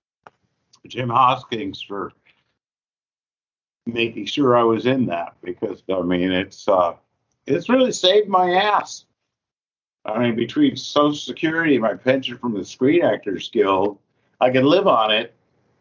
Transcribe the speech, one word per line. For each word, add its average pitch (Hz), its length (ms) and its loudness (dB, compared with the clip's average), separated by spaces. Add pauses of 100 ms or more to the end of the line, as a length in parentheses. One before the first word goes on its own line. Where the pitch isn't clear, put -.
(880)
Jim 123 220 -6
Hoskins 123 760 -2
for 98 280 -10 (1700)
making 117 400 -4
sure 123 320 2
I 120 60 4
was 113 240 2
in 131 200 2
that, 85 360 -6
because, 90 400 -8 (100)
I 92 80 -2
mean, 90 300 0
it's, 95 360 -4
uh, 92 280 2 (500)
it's 170 240 -4
really 254 220 4
saved 196 360 2
my 185 260 2
ass. 196 520 -2 (1000)
I 107 120 -4
mean, 120 160 0
between 127 400 0
Social 147 400 0
Security 160 600 -2
and 117 60 0
my 107 140 -2
pension 127 420 -2
from 120 160 -6
the 95 120 -6
Screen 160 380 0
Actors 101 460 -4
Guild, 98 480 0 (420)
I 127 120 4
can 131 140 2
live 180 220 4
on 113 240 2
it, 113 220 -2 (480)